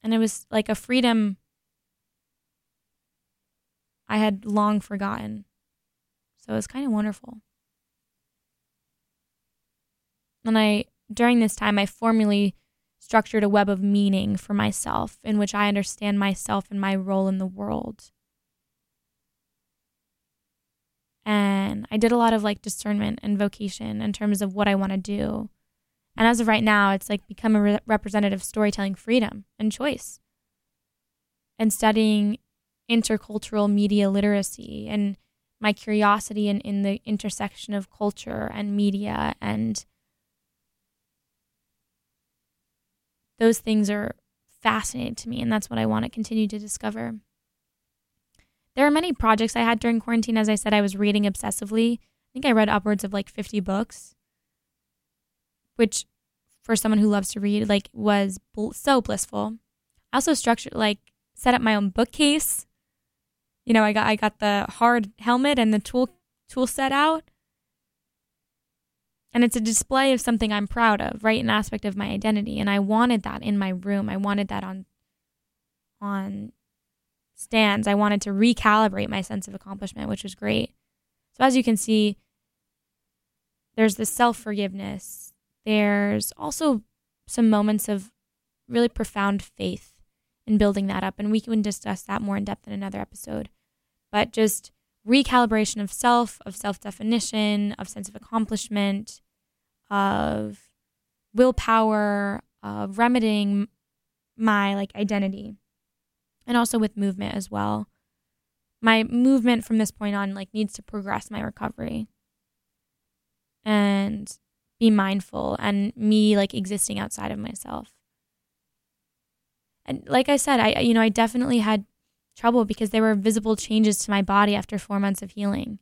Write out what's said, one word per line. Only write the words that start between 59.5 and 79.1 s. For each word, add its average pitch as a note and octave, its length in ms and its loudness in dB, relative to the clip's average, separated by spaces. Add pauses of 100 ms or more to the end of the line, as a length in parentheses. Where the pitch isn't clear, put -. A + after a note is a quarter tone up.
I B3 40 0
also C#4+ 180 2
structured, - 400 -2
like, G#3 240 0 (360)
set B3 200 2
up B3 80 0
my A3 120 2
own G3+ 160 0
bookcase. D4 760 0 (1000)
You A#3 100 2
know, A3 100 6
I G#3+ 80 2
got, G#3+ 140 0
I G#3+ 100 2
got G#3 240 -2
the G3+ 280 0
hard A#3 520 2
helmet B3+ 380 2
and A3 140 4
the G#3+ 60 2
tool, B3 320 -2 (380)
tool B3+ 180 0
set C4+ 260 -2
out. D#4 380 0 (2000)
And A#3+ 120 4
it's A#3+ 120 0
a A#3 40 0
display C4 520 2
of B3 80 2
something A3 320 0
I'm G#3 140 -2
proud A3+ 360 2
of, - 200 -6
right? A3 200 2
An A3+ 80 0
aspect G#3+ 340 -2
of G3 120 -4
my G3+ 100 -4
identity. G#3 520 -2
And G3+ 120 0
I G3+ 80 2
wanted A3 460 2
that - 180 -8
in G3+ 160 -2
my F#3+ 100 -2
room. G3 400 -4
I G3 80 -4
wanted G3+ 320 -2
that G3+ 160 -6
on, F#3+ 220 -12 (1120)
on G3+ 520 -8 (800)
stands. G#3+ 520 0
I G3+ 80 2
wanted G#3 280 2
to G3+ 80 -6
recalibrate G#3+ 800 2